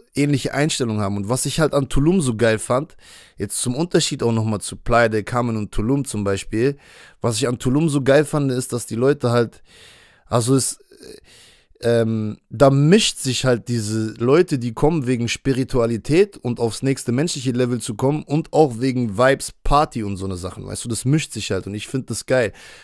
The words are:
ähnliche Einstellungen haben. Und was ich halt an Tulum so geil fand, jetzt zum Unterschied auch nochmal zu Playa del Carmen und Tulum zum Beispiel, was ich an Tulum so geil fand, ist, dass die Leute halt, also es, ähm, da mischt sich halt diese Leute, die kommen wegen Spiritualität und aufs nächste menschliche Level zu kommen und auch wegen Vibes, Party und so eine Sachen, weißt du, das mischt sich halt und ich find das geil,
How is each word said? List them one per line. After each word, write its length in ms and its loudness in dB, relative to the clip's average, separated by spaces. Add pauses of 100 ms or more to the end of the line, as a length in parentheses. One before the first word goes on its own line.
(140)
ähnliche 400 0
Einstellungen 480 -2
haben. 160 -2
Und 100 -6
was 200 -2
ich 120 -4
halt 140 2
an 160 0
Tulum 320 2
so 140 0
geil 240 2
fand, 360 -4 (420)
jetzt 220 -6
zum 140 -2
Unterschied 480 0
auch 120 0
nochmal 280 -2
zu 140 -10
Playa 340 2
del 140 0
Carmen 340 -2
und 140 -6
Tulum 340 0
zum 180 -6
Beispiel, 540 -2 (420)
was 180 -2
ich 100 0
an 100 -2
Tulum 320 2
so 140 0
geil 220 6
fand, 260 -2
ist, 220 -4
dass 120 -4
die 100 -8
Leute 360 0
halt, 320 0 (640)
also 280 2
es, 220 -2 (1040)
ähm, 560 0 (120)
da 200 6
mischt 480 4
sich 260 -4
halt 240 0
diese 520 -2
Leute, 400 4
die 140 -6
kommen 340 0
wegen 200 0
Spiritualität 1120 0
und 220 -6
aufs 240 -2
nächste 280 -2
menschliche 400 -2
Level 300 0
zu 140 -8
kommen 280 -2
und 300 -4
auch 260 4
wegen 380 -2
Vibes, 340 2 (120)
Party 400 2
und 140 -4
so 80 -8
eine 120 -6
Sachen, 280 -12
weißt 200 -10
du, 40 -8
das 160 -4
mischt 280 0
sich 180 -8
halt 160 -4
und 60 -8
ich 140 -10
find 220 -6
das 180 -8
geil, 260 2 (300)